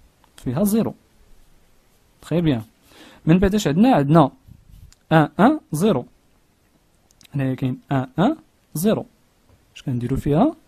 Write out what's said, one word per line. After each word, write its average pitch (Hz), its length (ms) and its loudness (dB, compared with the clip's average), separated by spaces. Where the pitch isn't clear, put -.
فيها - 260 -4
زيرو. 202 300 -2
تخي 165 200 -4
بيان. 143 200 0
من 165 140 4
بعد 196 160 0
اش 214 120 -2
عندنا؟ 208 280 2
عندنا 143 360 4
ان 160 180 4
أن 294 200 4
زيرو. 160 340 -2
هنايا 131 200 -4
كاين 127 240 -6
ان 131 160 -2
أن 254 160 0
زيرو. 160 320 -2
اش - 80 -20
كنديرو 123 340 -4
فيها؟ 180 380 0